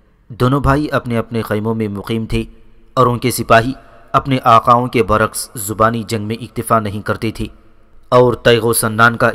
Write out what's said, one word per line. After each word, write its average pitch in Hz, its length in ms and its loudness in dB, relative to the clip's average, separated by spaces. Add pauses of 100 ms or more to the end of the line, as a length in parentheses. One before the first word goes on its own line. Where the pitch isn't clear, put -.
(300)
दोनों 127 320 0
भाई 139 280 0
अपने 120 280 -2
अपने 113 240 -4
खैमों 107 340 -4
में 110 140 -4
मुकीम 107 440 -6
थे 113 120 -2 (520)
और 123 100 4
उनके 120 240 -2
सिपाही 117 420 -2 (400)
अपने 135 240 0 (100)
आकाओं 120 400 4
के 117 160 0
बरक्स 107 540 0
ज़ुबानी 110 460 -2
जंग 104 240 -6
में 110 100 -6
इक्तिफा 113 420 -2
नहीं 104 220 -6
करते 110 380 -4
थे 104 100 -6 (600)
और 123 340 4
तैगो 117 280 4
सन्नान 113 420 2
का 120 200 2